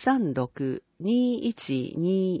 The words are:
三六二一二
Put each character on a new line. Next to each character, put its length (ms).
三 280
六 140
二 360
一 600
二 440